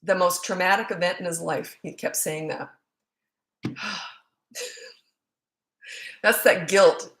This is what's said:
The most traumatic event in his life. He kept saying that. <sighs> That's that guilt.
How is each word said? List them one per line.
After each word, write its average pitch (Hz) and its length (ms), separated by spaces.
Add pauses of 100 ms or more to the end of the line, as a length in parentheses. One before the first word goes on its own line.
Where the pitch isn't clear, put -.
The 180 120
most - 280
traumatic 185 480
event 180 280
in 185 60
his 165 160
life. 160 400
He 156 120
kept - 220
saying 156 340
that. 139 200 (960)
<sighs> - 100 (2500)
That's 226 200
that 180 240
guilt. 185 540